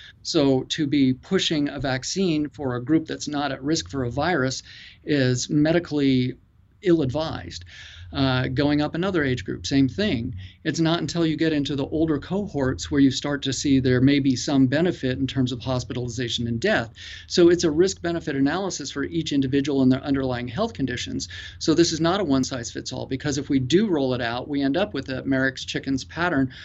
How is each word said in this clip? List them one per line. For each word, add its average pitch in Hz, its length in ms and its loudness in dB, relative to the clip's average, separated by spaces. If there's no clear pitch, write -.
So 139 420 2
to 156 220 -2
be 131 280 4
pushing 151 560 0
a 143 100 -8
vaccine 147 680 -2
for 131 260 -4
a 120 80 -6
group 156 220 2
that's - 200 -8
not 143 260 -2
at 135 100 -10
risk 160 260 -2
for 135 160 -4
a 120 60 -4
virus 135 520 0
is 127 440 2
medically 147 840 2
ill-advised. 156 840 0
Uh, 135 380 0
going 147 320 2
up 147 140 -2
another 175 280 0
age 127 220 0
group, 123 220 -8
same 139 200 4
thing. 131 480 -2
It's 156 160 -2
not 165 180 2
until 165 280 -2
you 156 100 0
get 160 160 0
into 143 240 -2
the 139 120 -2
older 156 300 0
cohorts 143 720 -4
where 143 120 4
you 135 80 8
start 143 320 -4
to 135 100 -2
see 135 280 2
there 127 200 4
may 143 180 6
be 139 160 2
some 135 320 2
benefit 139 520 0
in 135 80 -2
terms 131 260 0
of 117 80 -8
hospitalization 123 880 -4
and 117 100 -2
death. 156 320 0
So 175 240 6
it's 175 140 4
a 160 60 4
risk-benefit 170 640 0
analysis 147 560 -2
for 139 140 -4
each 160 280 -4
individual 139 500 2
and 127 100 8
their 131 100 0
underlying 127 460 -2
health 208 240 -2
conditions. - 560 -6
So 160 160 2
this 165 180 4
is 151 80 -4
not 170 180 2
a 202 60 -2
one-size-fits-all, 131 800 -2
because 135 320 -4
if 143 140 -4
we 139 80 4
do 160 300 2
roll 135 260 0
it 123 80 -2
out, 120 260 -4
we 143 140 -2
end 139 160 2
up 202 160 -2
with 135 160 -6
a 131 140 -6
Marek's 131 420 0
chickens 135 380 -4
pattern 143 460 0